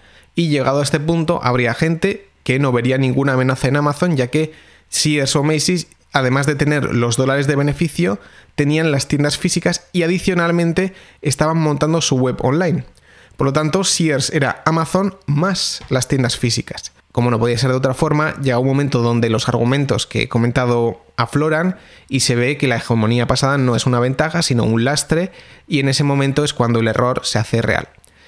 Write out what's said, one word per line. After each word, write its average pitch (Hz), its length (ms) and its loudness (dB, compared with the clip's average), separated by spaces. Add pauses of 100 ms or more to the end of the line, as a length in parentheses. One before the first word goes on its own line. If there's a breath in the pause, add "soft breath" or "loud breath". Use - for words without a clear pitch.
(340 soft breath)
y 170 140 0
llegado 139 320 0
a 147 40 0
este 143 160 -2
punto 165 440 0
habría 123 320 0
gente 165 520 -2 (160)
que 127 140 0
no 139 140 2
vería 120 260 2
ninguna 135 360 2
amenaza 131 340 0
en 127 80 0
Amazon, 147 420 0
ya 127 140 -2
que 156 220 -2 (360 loud breath)
Sears 151 460 0
o 143 80 2
Macy's, 156 420 0 (280)
además 135 340 2
de 147 80 2
tener 143 400 0
los 120 200 0
dólares 135 300 2
de 143 120 0
beneficio, 165 600 -2 (380 loud breath)
tenían 151 360 2
las 135 160 -2
tiendas 147 300 0
físicas - 540 -2
y 175 100 0
adicionalmente 175 920 0 (260 loud breath)
estaban 156 380 0
montando 151 420 0
su 135 140 0
web 127 260 0
online. 160 440 2 (520 loud breath)
Por - 80 0
lo 135 80 2
tanto, 156 300 0
Sears 151 480 0
era 139 340 -2
Amazon 185 500 0 (100)
más 165 640 -2
las 127 180 0
tiendas 131 300 0
físicas. - 560 -6 (180)
Como 123 200 0
no 117 80 0
podía 117 180 0
ser 127 120 0
de 127 80 0
otra 131 160 0
forma, 151 480 0
llega 127 180 0
un 127 80 2
momento 135 340 0
donde 117 280 2
los 110 180 0
argumentos 123 580 0
que 117 180 -4
he 113 60 -6
comentado 120 720 0 (160)
afloran 156 600 -2 (320 loud breath)
y 135 120 0
se 127 140 0
ve 123 220 0
que 143 100 0
la 120 100 2
hegemonía 117 500 2
pasada 135 300 0
no 127 180 2
es 113 100 -2
una 123 140 2
ventaja, 156 420 0
sino 120 220 0
un 113 200 2
lastre, 156 480 0 (360 loud breath)
y 147 120 0
en 135 100 2
ese 135 140 0
momento 139 400 0
es 147 100 -2
cuando 117 260 0
el 113 80 2
error 113 360 0
se - 160 -2
hace 113 220 0
real. 92 260 -2 (400 loud breath)